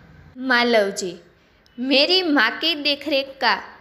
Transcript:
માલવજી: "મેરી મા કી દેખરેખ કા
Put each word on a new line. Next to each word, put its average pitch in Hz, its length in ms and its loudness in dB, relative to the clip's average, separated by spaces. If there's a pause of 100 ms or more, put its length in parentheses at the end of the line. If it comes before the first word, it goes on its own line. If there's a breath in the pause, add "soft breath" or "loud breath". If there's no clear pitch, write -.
(380)
માલવજી: 233 800 0 (600 soft breath)
"મેરી 285 420 2
મા 277 280 2
કી 320 260 -4
દેખરેખ 285 640 -4
કા 226 260 0 (180)